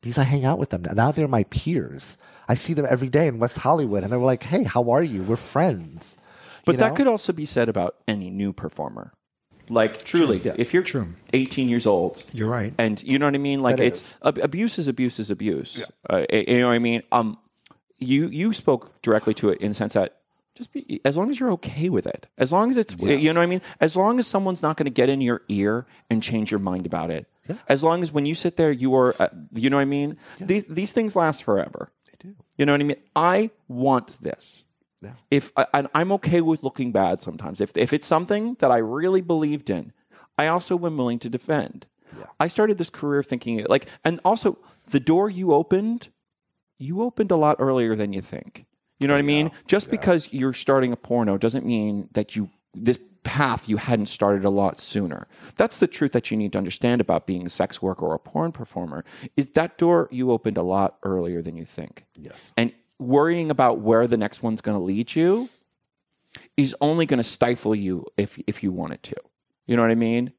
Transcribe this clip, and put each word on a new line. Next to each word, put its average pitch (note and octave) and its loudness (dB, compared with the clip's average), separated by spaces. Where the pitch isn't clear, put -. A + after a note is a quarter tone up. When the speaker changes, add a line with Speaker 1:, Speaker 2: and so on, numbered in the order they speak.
Speaker 1:
Because A#2+ -6
I C#3+ 4
hang C3 2
out C#3 2
with - -2
them. F2 -6
Now A#2 4
they're D3+ 0
my A2+ 2
peers. F#2+ -6
I A#2+ 4
see - -4
them D3 0
every B2+ 0
day D3 4
in A#2+ -4
West A#2+ 0
Hollywood, B2 2
and G2+ -4
they're B2 0
like, B2+ 2
"Hey, F#3 0
how A#2+ 0
are C#3+ 4
you? G#2+ -4
We're A2 0
friends." F#2 -4
Speaker 2:
But F3 4
Speaker 1:
You B2+ 2
Speaker 2:
that A3 6
Speaker 1:
know? - -4
Speaker 2:
could C#4 2
also G#3+ 0
be D3+ -6
said A#2 0
about F#2+ -2
any G2+ -4
new G2 -4
performer. A#1 -10
Like, A2+ 0
truly, C#3+ 4
Speaker 1:
True. F#2+ -2
Yeah. - -6
Speaker 2:
if A#2+ 0
you're F3+ 4
Speaker 3:
True. G2 -4
Speaker 2:
eighteen C3 0
years A#2+ 2
old, F#2 2
Speaker 3:
You're A2 -2
right. A#2 -4
Speaker 2:
and A2 0
you C3 0
know D3 2
what C#3+ 2
I C#3 0
mean? C#3 -2
Like, B2+ 4
Speaker 1:
That A#2 2
Speaker 2:
it's B2 0
Speaker 1:
is. - -20
Speaker 2:
ab-, - 0
abuse F#3 -2
is D#3 -2
abuse B2+ -2
is G#2 -4
abuse. F#2 -4
Speaker 3:
Yeah. G#2+ -8
Speaker 2:
Uh, F2 0
y-, G#2+ 2
you B2 4
know B2 4
what A#2+ 4
I A#2 2
mean? A#2 0
Um, A2+ 0
you, C3+ 0
you G3 -2
spoke - -2
directly A2 2
to G#2 2
it F#2 0
in G#2 -4
the G#2 -4
sense G#2+ -4
that G2 0
just - -18
be, - -10
as C#3+ 2
long G#3+ -2
as B3 -6
you're B3+ 0
okay E3 -4
with B2+ -2
it, - -10
as C3 0
long G#3 4
as C4 0
it's, A3 -2
Speaker 1:
Yeah. C#3+ 2
Speaker 2:
you D3+ 2
know E3+ 2
what E3+ 4
I - 0
mean? F3+ -2
As D#3+ 2
long G#3+ 2
as A#3 0
someone's F#3+ -2
not D#3 0
gonna C#3+ -2
get B2+ 4
in C#3 0
your A#2+ -2
ear G#2 0
and A2+ 0
change A2 -4
your G#2 0
mind F#2 -4
about E2 -4
it. D#2+ -8
Speaker 1:
Yeah. F3+ -6
Speaker 2:
As C#3 4
long E3 2
as D#3 -6
when D3 -2
you D#3+ -2
sit E3+ -4
there, D#3+ 4
you B2+ 0
are, B2+ 4
uh, F2 2
you A2+ 0
know C#3 2
what C#3+ 2
I - 0
mean? C#3+ -4
Speaker 1:
Yeah. F#3+ -14
Speaker 2:
These, G3+ 0
these F3 -6
things A3 -2
last D#3+ 0
forever. - -2
Speaker 1:
They - -20
do. G3+ -20
Speaker 2:
You C#3+ 2
know C#3+ 4
what C#3+ 2
I - 0
mean? C#3+ -2
I F#3 4
want B2+ 0
this. - -10
Speaker 1:
Yeah. G#2 -16
Speaker 2:
If, C#3 0
uh, C#3 2
and C#3+ 2
I'm F3 2
okay F3 2
with D#3+ 2
looking C3 -4
bad F#2+ 2
sometimes. E2 -12
If, G2+ -2
if - 0
it's D3 -2
something G#3 0
that C#3 4
I A#2+ 6
really D#3 0
believed D#3 -2
in, F#2+ -6
I D3 2
also F3 0
am D#3+ -2
willing B2 -2
to B2 -8
defend. B2+ -4
Speaker 1:
Yeah. - -18
Speaker 2:
I D#3 2
started G#3+ 2
this F3 -4
career C#3+ -2
thinking, A#2 -4
like, C3+ 4
and E3 0
also G#3 2
the C#3+ 2
door E3 2
you F#3 0
opened, G3+ 0
you E3 -6
opened A3+ -2
a F3+ 4
lot D3+ 4
earlier B2 2
than G#2 -2
you F#2+ -4
think. - -16
You C#3 0
know C#3+ 4
what C#3+ 2
I C#3+ 0
Speaker 1:
Yeah. D3 2
Speaker 2:
mean? D#3+ -4
Just G3+ 2
Speaker 1:
Yeah. - -6
Speaker 2:
because F3 2
you're C3 -2
starting C3 2
a A2+ -6
porno A2+ 0
doesn't A2+ 0
mean G#2+ -2
that - -4
you, G#2 -4
this - 0
path C3 -2
you G#2+ 0
hadn't A2 0
started G2+ 0
a G2 4
lot G2 0
sooner. - -6
That's - 0
the F3+ 4
truth - -2
that - -2
you A2 -2
need G#2 -2
to G2+ -2
understand A#2+ 0
about - 0
being F2+ -6
a - -10
sex - -4
worker F#2 -4
or D#2+ -2
a D2+ -4
porn E3 -4
performer, F2 -12
is C3+ 0
that E3 0
door E3+ 2
you B2+ -2
opened A2 0
a F2 -2
lot F#2+ 0
earlier F2 -4
than E2 -10
you E2 -14
think. - -18
Speaker 1:
Yes. - -20
Speaker 2:
And A#2 0
worrying D#3 2
about C3+ 2
where A2+ 4
the A#2 2
next G#2 -4
one's A2 -2
gonna G#2 -2
lead G2 -2
you G3 2
is C3+ 2
only D#3 2
gonna B2 2
stifle A#2+ 0
you F#2 -2
if, G2+ -2
if - -6
you F#2+ -2
wanted E2+ -8
to. - -12
You A#2+ 0
know A#2 4
what A2+ 4
I A2+ 4
mean? A#2 0